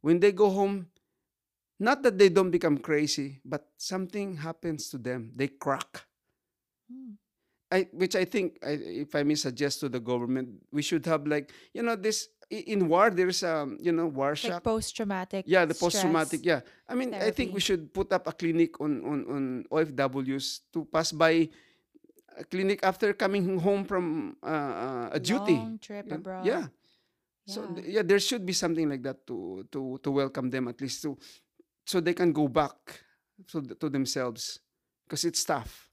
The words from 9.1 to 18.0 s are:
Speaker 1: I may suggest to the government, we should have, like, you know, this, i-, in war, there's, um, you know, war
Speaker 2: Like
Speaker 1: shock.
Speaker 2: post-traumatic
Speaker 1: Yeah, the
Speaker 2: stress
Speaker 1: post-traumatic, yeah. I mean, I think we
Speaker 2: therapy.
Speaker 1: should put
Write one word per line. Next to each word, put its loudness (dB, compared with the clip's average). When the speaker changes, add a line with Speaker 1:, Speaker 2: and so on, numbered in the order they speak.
Speaker 1:
I 0
may 4
suggest -2
to -4
the -4
government, -2
we -2
should 0
have, 0
like, -2
you -4
know, 0
this, -2
i-, -8
in 4
war, 8
there's, 2
um, -2
you 0
know, 2
war 0
Speaker 2:
Like -2
Speaker 1:
shock. -4
Speaker 2:
post-traumatic -4
Speaker 1:
Yeah, 6
the 0
Speaker 2:
stress 2
Speaker 1:
post-traumatic, 2
yeah. 2
I -6
mean, -2
I 0
think -2
we -4
Speaker 2:
therapy. -2
Speaker 1:
should 0
put -2